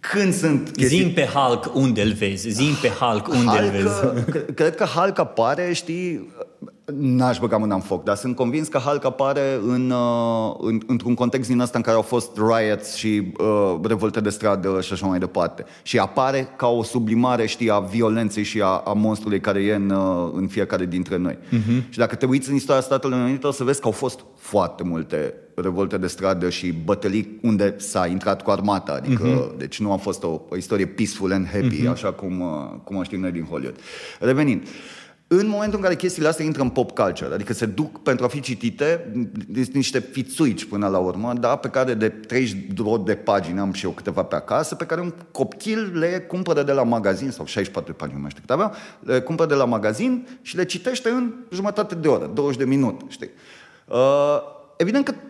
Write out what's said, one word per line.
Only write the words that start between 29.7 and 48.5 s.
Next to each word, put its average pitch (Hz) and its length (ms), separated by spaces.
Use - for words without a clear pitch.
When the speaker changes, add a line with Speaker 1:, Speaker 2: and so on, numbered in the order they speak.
Speaker 1:
nu 104 120
a 98 60
fost 98 260
o, 82 260
o - 60
istorie 95 300
peaceful 98 480
and 95 200
happy, 104 280
Speaker 2:
Mhm. 120 100
Speaker 1:
așa 104 200
cum, 92 300
uh, 73 420
cum 98 120
o 92 80
știm 95 160
noi 92 120
din 85 180
Hollywood. 67 260
Revenind, 131 480
în 196 200
momentul 208 300
în 196 60
care 180 120
chestiile 175 320
astea 160 180
intră 151 160
în 127 80
pop 123 280
culture, 87 360
adică 104 200
se 113 120
duc 127 380
pentru 127 220
a - 20
fi 143 120
citite, 135 720
sunt 127 200
niște 131 260
fițuici - 680
până 101 220
la 95 100
urmă, 92 420
da, 120 160
pe 139 120
care 127 260
de 110 160
treizeci 110 560
de 101 100
pagini, 95 440
am 101 140
și - 120
eu 87 60
câteva 92 320
pe - 120
acasă, 147 400
pe 165 100
care 160 160
un 175 120
copil 214 680
le 175 300
cumpără 170 360
de 139 80
la 139 120
magazin, 113 480
sau 78 140
șaizeci 101 200
și - 140
patru 80 120
de 76 60
pagini, 71 180
nu 69 60
mai 73 100
știu - 140
cât - 100